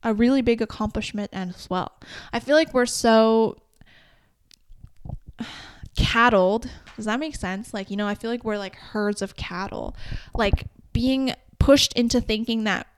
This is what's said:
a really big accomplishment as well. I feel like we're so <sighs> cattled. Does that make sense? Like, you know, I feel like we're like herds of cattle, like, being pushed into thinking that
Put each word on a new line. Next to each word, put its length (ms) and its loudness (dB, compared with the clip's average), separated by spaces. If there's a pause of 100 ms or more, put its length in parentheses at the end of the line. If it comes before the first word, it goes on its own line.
a 100 0
really 280 4
big 200 2
accomplishment 720 -6
as 360 -10
well. 240 -4 (400)
I 60 -4
feel 160 2
like 180 2
we're 120 2
so 720 4 (1800)
<sighs> 60 -10 (500)
cattled. 760 4 (260)
Does 100 -10
that 140 -2
make 160 -8
sense? 380 -8
Like, 160 -8
you 80 -6
know, 100 -2
I 80 -4
feel 140 -10
like 140 -6
we're 140 -4
like 180 -10
herds 460 -4
of 140 -8
cattle, 600 -8 (380)
like, 320 2 (260)
being 420 0 (260)
pushed 340 6
into 260 2
thinking 460 -2
that 220 -2 (100)